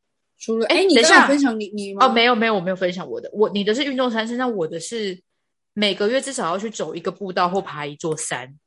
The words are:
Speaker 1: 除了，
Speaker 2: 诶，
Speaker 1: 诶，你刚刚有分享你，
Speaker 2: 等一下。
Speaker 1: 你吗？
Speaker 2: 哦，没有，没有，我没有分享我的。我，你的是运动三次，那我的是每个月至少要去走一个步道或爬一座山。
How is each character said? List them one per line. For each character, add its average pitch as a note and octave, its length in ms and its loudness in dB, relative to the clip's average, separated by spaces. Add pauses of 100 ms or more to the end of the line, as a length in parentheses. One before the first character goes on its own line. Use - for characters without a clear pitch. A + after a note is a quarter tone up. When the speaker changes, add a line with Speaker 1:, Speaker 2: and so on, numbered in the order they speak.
(360)
Speaker 1:
除 A3+ 220 -4
了， A3 80 0
Speaker 2:
诶， D4 120 2
Speaker 1:
诶， F#4 80 4
你 F4 100 6
刚 A#3 80 6
刚 F4 180 8
有 C4 60 4
分 C#4+ 100 4
享 A#3+ 220 0
你， G#3 80 -6
Speaker 2:
等 G#3 100 -10
一 - 0 -
下。 G3+ 120 -6
Speaker 1:
你 G3 40 -10
吗？ G3+ 120 4
Speaker 2:
哦， - 60 4
没 A3+ 120 4
有， B3 100 4
没 A3+ 120 2
有， A3+ 80 2
我 G3 60 0
没 F3 100 -2
有 F#3 60 -4
分 F3+ 160 -2
享 F3 160 -10
我 A#2 120 -8
的。 - 120 -12
我， G#3 180 2
你 G3+ 120 -2
的 G#3 120 0
是 C#4+ 100 0
运 C4+ 120 -4
动 B3+ 140 0
三 A3+ 160 -2
次， A#3+ 100 -6
那 B3+ 120 -2
我 G3 180 -2
的 E3 140 -10
是 G3+ 420 -8 (500)
每 G#3 220 2
个 G3+ 140 0
月 C4 120 2
至 C4+ 120 -6
少 A#3 140 -4
要 F3 120 -2
去 A3 100 -6
走 D#3+ 260 -8
一 E3+ 60 -10
个 F#3 120 -4
步 F#3 200 -10
道 F3+ 160 2
或 F#3+ 120 -2
爬 D3 260 -8
一 D3 100 -10
座 D#3 200 -4
山。 C3+ 500 -8